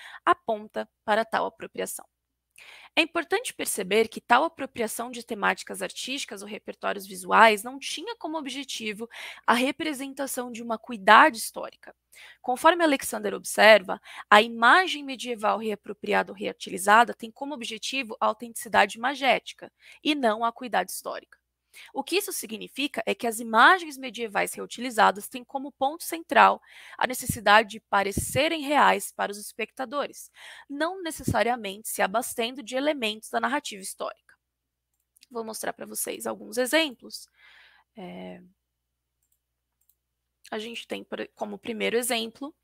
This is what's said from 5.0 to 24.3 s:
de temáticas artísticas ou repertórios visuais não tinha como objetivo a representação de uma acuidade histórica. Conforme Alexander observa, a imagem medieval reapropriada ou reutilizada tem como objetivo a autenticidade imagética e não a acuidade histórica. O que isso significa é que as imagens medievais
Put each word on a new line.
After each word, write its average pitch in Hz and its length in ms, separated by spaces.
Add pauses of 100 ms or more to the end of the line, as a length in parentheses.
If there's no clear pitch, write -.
de 240 120
temáticas 196 600
artísticas - 580
ou 208 80
repertórios 196 580
visuais 196 560
não 262 160
tinha 349 380
como 320 220
objetivo 233 680 (400)
a 220 60
representação 269 1000
de 233 120
uma 233 140
acuidade 226 600
histórica. - 580 (460)
Conforme 330 420
Alexander 226 520
observa, 202 680 (300)
a 214 100
imagem 285 640
medieval 220 540
reapropriada 202 760
ou 190 60
reutilizada 208 720
tem 226 180
como 277 220
objetivo 226 640
a - 60
autenticidade 214 720
imagética 247 760 (320)
e 302 120
não 233 280
a 226 60
acuidade 196 420
histórica. - 480 (540)
O 269 100
que 320 140
isso 392 160
significa 220 720
é 202 100
que - 120
as 220 120
imagens 269 600
medievais 208 560